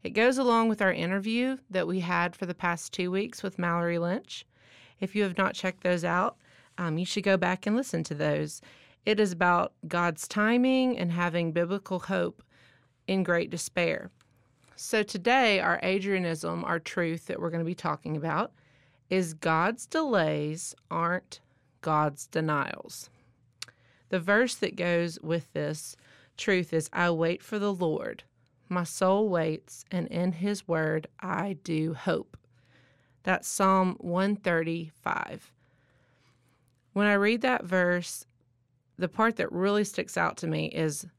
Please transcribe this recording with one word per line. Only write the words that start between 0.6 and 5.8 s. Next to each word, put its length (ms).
with 120
our 120
interview 640
that 200
we 100
had 380
for 100
the 80
past 380
two 180
weeks 320
with 160
Mallory 400
Lynch. 480
If 160
you 80
have 120
not 180
checked 280